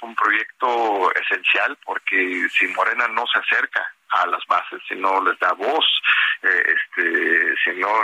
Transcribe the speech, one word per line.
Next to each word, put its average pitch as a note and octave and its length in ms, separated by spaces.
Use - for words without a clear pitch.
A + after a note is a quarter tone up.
un A#2 140
proyecto G#2+ 1000
esencial, G2+ 680
porque F#2 680
si G2+ 180
Morena A2 380
no A2+ 200
se - 120
acerca A#2 500
a F2+ 180
las E2+ 200
bases, F2+ 400
si G2 80
no F#2+ 280
les F2+ 160
da F2+ 140
voz, A2+ 320
eh, - 320
este, E2+ 880
si F2 160
no G#2 240